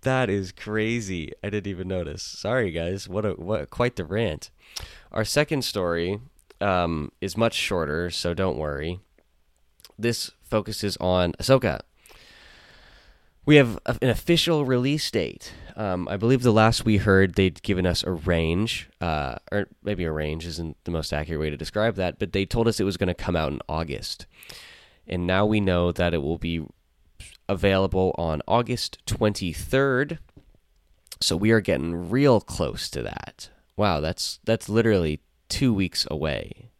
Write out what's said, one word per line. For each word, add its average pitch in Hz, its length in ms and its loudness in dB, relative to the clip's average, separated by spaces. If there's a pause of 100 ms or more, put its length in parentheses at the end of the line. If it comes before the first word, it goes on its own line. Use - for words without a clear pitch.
That 131 280 0
is 95 240 -2
crazy. 107 800 -4 (100)
I 101 60 -4
didn't 98 180 -4
even 92 220 -6
notice. 87 340 -4
Sorry, 110 480 -2
guys. 85 380 -4
What 104 160 -4
a, 101 60 0
what, 85 380 -6
quite 123 280 -2
the 90 80 -6
rant. 92 460 -4 (600)
Our 110 140 -2
second 147 380 0
story, 90 560 -2 (420)
um, 85 500 0 (100)
is 95 160 -6
much 113 160 2
shorter, 85 560 -2
so 85 240 -4
don't 85 240 -2
worry. 76 420 -4 (960)
This 117 340 -2 (120)
focuses 104 540 -2
on 90 360 2
Ahsoka. 117 480 2 (1600)
We 151 100 8
have 120 300 6
a, 120 160 -2
an 127 80 2
official 160 560 2
release 131 440 0
date. 73 440 -4 (220)
Um, 92 320 -4
I 98 100 -4
believe 120 260 4
the 123 80 8
last 110 340 6
we 110 120 6
heard, 95 380 6
they'd 95 280 2
given 92 220 0
us 85 180 2
a - 80 -2
range, 85 800 0 (100)
uh, 76 360 -2 (160)
or 101 160 -2 (160)
maybe 95 200 -4
a 80 80 -2
range 78 340 -4
isn't 82 380 -8
the - 80 -6
most 80 220 -4
accurate 76 260 -4
way 78 100 -2
to 73 80 -8
describe 104 380 -2
that, 90 240 -4
but 95 140 -6
they 98 120 0
told 113 220 0
us 113 120 0
it 107 40 2
was 95 140 0
gonna 90 160 0
come 87 220 -4
out 78 160 0
in 73 160 -8
August. 78 580 -6 (840)
And 87 180 -2
now 92 200 4
we 107 140 4
know 87 320 4
that 87 220 0
it 80 80 0
will 78 160 -2
be 82 280 -4 (840)
available 95 680 2
on 80 300 -2
August 120 580 0
twenty-third. 135 1120 0 (1000)
So - 140 0
we 104 160 4
are 113 100 6
getting 85 480 -2
real 131 300 6
close - 520 -4
to 67 120 -6
that. - 460 -12 (260)
Wow, 95 260 0
that's, - 420 -6
that's - 260 -2
literally 104 520 2 (260)
two 127 260 2
weeks 98 380 -2
away. 73 580 -6 (100)